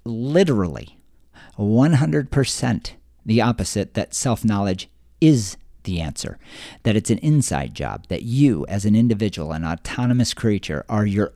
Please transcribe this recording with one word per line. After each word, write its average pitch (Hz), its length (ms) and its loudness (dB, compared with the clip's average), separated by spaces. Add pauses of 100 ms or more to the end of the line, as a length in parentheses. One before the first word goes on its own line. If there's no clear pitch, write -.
literally 117 920 0 (580)
one 117 400 4
hundred 147 380 0
percent - 640 -2 (300)
the 110 160 2
opposite, 110 540 -2
that - 200 -6
self-knowledge 101 760 -2 (320)
is 131 360 4 (280)
the 87 160 -4
answer, - 380 -8 (440)
that 107 120 2
it's - 160 0
an - 80 2
inside 104 560 0
job, 52 340 -8
that - 140 -6
you 117 460 2
as 101 160 -4
an 107 100 4
individual, 107 580 0
an 80 120 -6
autonomous 123 720 -2
creature, 98 540 -2
are 107 180 0
your 101 300 0